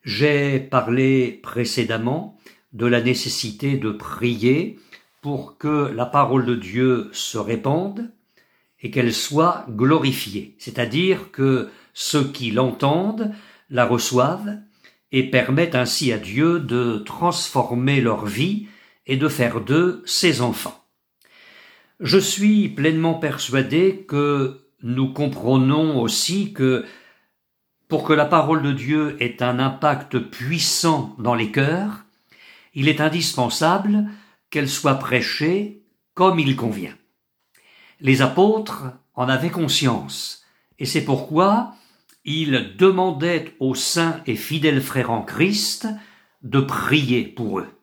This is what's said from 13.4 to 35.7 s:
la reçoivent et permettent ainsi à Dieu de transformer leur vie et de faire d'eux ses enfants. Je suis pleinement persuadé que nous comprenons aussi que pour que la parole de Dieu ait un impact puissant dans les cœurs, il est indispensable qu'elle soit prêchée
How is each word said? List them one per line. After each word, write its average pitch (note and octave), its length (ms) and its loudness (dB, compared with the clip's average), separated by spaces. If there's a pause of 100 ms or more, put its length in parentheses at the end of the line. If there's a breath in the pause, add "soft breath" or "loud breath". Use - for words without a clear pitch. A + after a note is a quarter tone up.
la B2 180 2
reçoivent C#3+ 720 0 (540 soft breath)
et C3 180 0
permettent C3+ 460 2
ainsi B2 360 0
à G#2+ 60 -2
Dieu D3 400 0
de A#2+ 400 0
transformer C3+ 1000 0
leur G#2+ 260 0
vie D#3 400 -2 (400 loud breath)
et C3+ 100 -2
de C#3+ 120 0
faire A#2+ 320 0
d'eux D#3+ 440 0
ses D#3 360 0
enfants. - 360 -4 (1300 soft breath)
Je F3 140 2
suis G3+ 540 2
pleinement D#3+ 420 0
persuadé D3 960 -2
que C#3+ 540 -2 (200)
nous C3 300 -2
comprenons C3+ 880 2
aussi F3+ 540 -2
que C3 320 0 (1000 loud breath)
pour D#3 160 -2
que D#3 100 4
la D3 100 4
parole D#3 380 2
de C#3+ 100 0
Dieu C#3+ 500 -2
ait A#2+ 200 -4
un B2 160 0
impact C3+ 600 0
puissant C#3+ 1000 -2
dans A#2+ 160 0
les A2+ 160 -2
cœurs, F3 560 -2 (640 soft breath)
il C#3 160 0
est D3 140 2
indispensable F3 1040 0 (400 loud breath)
qu'elle C#3+ 220 -2
soit C#3 240 0
prêchée D3+ 880 -2 (320)